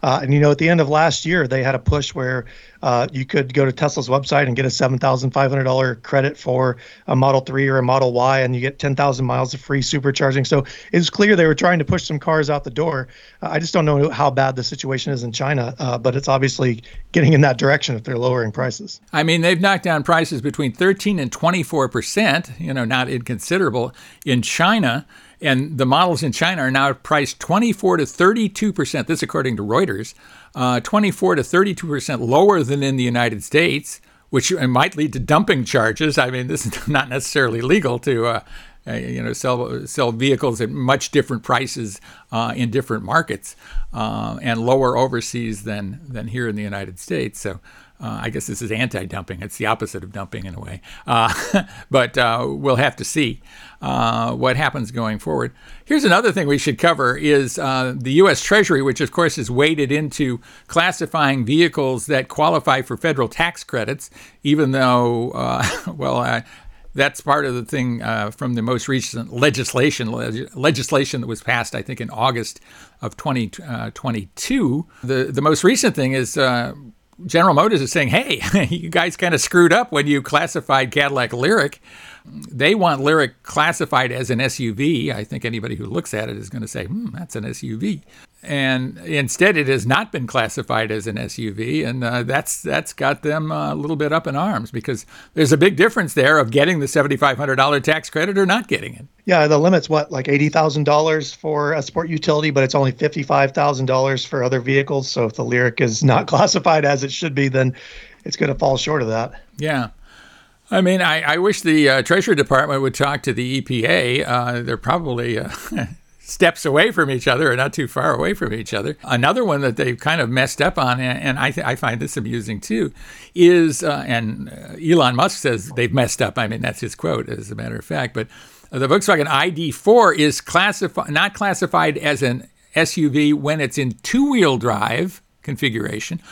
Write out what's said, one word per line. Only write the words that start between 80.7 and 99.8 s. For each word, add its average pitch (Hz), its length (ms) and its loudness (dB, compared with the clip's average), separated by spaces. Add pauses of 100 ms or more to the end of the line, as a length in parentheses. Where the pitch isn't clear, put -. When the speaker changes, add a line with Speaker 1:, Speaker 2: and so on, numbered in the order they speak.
Speaker 2:
Cadillac 139 400 0
Lyriq." 143 480 0 (460)
They 147 500 0
want 170 260 2
Lyriq 147 320 4 (100)
classified 147 680 0
as 123 180 -6
an 123 120 0
S - 180 -4
U 117 140 -2
V. 143 380 -2
I 107 120 -6
think 127 220 -10
anybody 117 300 -6
who - 100 -10
looks 123 280 -8
at 107 160 -4
it 107 80 -10
is 101 120 -14
gonna 110 180 -10
say, 107 180 -10
"Hmm, 202 280 -8
that's 165 220 -12
an 107 100 -8
S 123 180 -10
U 113 140 -8
V." 170 260 -4 (400)
And 131 560 -4
instead, 160 580 0
it 147 100 0
has 127 200 0
not 147 240 0
been 131 160 -6
classified 113 640 -2
as 107 160 -4
an 104 100 -6
S 120 220 -8
U 110 140 -6
V, 123 300 -4
and, 123 200 -4
uh, 120 180 -2
that's, 135 400 -4
that's 151 320 -4
got 143 300 -2
them, 156 280 -2
uh, 147 220 -4
a - 20 -4
little 151 200 -4
bit 147 180 -2
up 165 140 -2
in 139 80 -4
arms, 147 340 -2
because 120 380 -8 (260)
there's 151 180 4
a 156 60 6
big 180 180 4
difference 190 380 2
there 147 240 4
of 120 140 2
getting 151 280 2
the 139 80 -2
seventy-five 139 500 2
hundred 135 180 -2
dollar 139 240 2
tax 156 320 -2
credit 185 260 0
or 196 80 4
not 202 220 0
getting - 260 -4
it. 135 120 -18 (200)
Speaker 1:
Yeah, 165 220 4
the 151 100 4
limit's 165 320 4